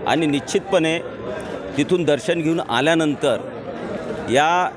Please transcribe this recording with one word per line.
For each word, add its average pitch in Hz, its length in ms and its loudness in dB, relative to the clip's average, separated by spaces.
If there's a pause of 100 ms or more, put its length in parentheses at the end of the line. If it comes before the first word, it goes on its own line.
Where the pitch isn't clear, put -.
आणि 147 200 2
निश्चितपणे 160 720 0 (760)
तिथून 165 280 2
दर्शन 151 360 2
घेऊन 165 200 0
आल्यानंतर 147 760 2 (920)
या 160 460 4